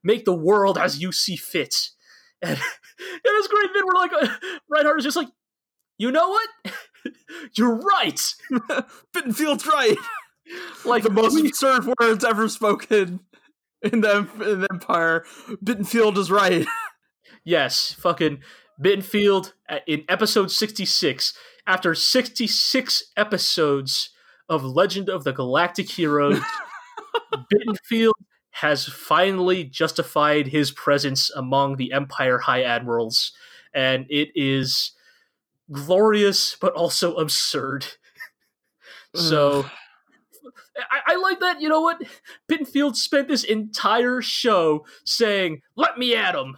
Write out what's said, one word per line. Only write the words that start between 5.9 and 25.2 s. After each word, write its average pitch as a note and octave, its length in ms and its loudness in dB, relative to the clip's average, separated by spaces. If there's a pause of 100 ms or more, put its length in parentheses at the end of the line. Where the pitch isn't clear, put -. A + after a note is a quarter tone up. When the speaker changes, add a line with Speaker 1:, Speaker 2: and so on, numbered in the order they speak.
Speaker 1:
"You A#3+ 140 -2
know E4 180 2
what? G#4+ 200 -2 (540)
<laughs> - 540 -14
You're A3+ 180 4
right." C#4+ 440 0 (200)
<laughs> - 120 -12 (640)
Speaker 2:
Bittenfield's D4 500 -2
right. C#4+ 320 2 (880)
Speaker 1:
Like, A#3+ 200 2
Speaker 2:
The A3 80 2
most A3 240 4
Speaker 1:
we D#4 120 4
Speaker 2:
absurd C4 380 2 (120)
words A3+ 280 2
ever A3 240 2
spoken G3+ 720 0 (640)
in A3 180 2
the, G#3 260 2 (160)
in G3 180 0
the G3 80 0
Empire. E3 540 0 (400)
Bittenfield G#3+ 540 2
is F#3 120 0
right. F#3 420 4
<laughs> A5+ 40 -8 (720)
Speaker 1:
Yes, D#3 480 0
fucking D#3+ 480 -2 (420)
Bittenfield, G3 680 2 (160)
uh, D3+ 180 -6
in D3+ 220 -2
episode F#3+ 420 2
sixty-six, F3+ 840 -2 (340)
after F#3 280 0
sixty-six - 1080 0 (120)
episodes D3+ 920 0 (400)
of D3+ 160 -2
Legend F#3 440 0
of F3 140 -4